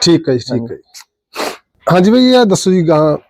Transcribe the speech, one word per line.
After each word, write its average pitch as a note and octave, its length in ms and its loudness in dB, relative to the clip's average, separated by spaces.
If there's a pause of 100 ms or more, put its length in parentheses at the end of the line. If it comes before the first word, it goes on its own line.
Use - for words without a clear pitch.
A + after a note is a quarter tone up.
ਠੀਕ E3 260 0
ਹੈ C3 60 -2
ਜੀ, A#2+ 40 -4
ਠੀਕ A#2 340 -10
ਹੈ D#2+ 40 -14
ਜੀ। - 60 -20 (1080)
ਹਾਂਜੀ F#3 180 2
ਬਾਈ, B3+ 140 4
ਇਹ B3+ 200 2
ਦੱਸੋ F#3+ 280 0
ਜੀ F3+ 160 0
ਗਾਂ D#3 280 0 (140)